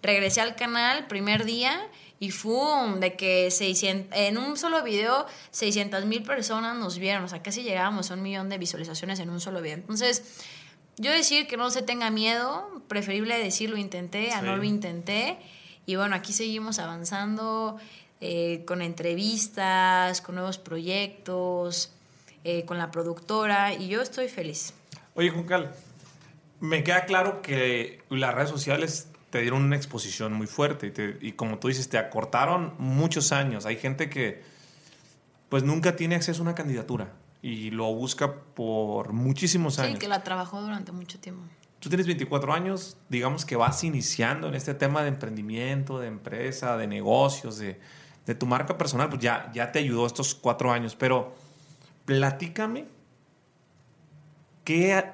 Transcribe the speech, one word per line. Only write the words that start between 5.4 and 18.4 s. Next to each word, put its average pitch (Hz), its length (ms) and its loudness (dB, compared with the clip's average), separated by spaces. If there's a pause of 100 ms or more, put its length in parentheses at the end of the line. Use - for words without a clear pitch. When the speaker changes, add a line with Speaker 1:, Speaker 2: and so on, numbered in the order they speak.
Speaker 1:
seiscientas 202 540 0
mil 220 180 0
personas 226 540 -2
nos 180 220 -4
vieron, 190 260 0
o - 20 -8
sea, 170 160 -8
casi 208 200 -6
llegábamos 202 480 0
a - 20 -6
un 185 80 -6
millón 190 260 -4
de 196 100 -4
visualizaciones 170 600 -6
en 170 100 -6
un 175 120 -4
solo 185 200 -6
video. 151 140 -6
Entonces, 214 480 0 (720)
yo 233 160 0
decir 302 360 4
que 247 100 -4
no 240 120 0
se 247 120 0
tenga 240 280 0
miedo, 240 600 0 (180)
preferible 208 500 0
decir 214 340 0
"lo 220 40 -4
intenté" 196 560 -4
a 220 80 0
Speaker 2:
Sí. 190 60 -2
Speaker 1:
"no 190 100 0
lo 196 80 -2
intenté". 208 720 -2 (480)
Y 185 120 -2
bueno, 202 180 2
aquí 196 160 -6
seguimos 220 480 -2
avanzando, 208 1000 -4 (440)
eh, 170 440 -2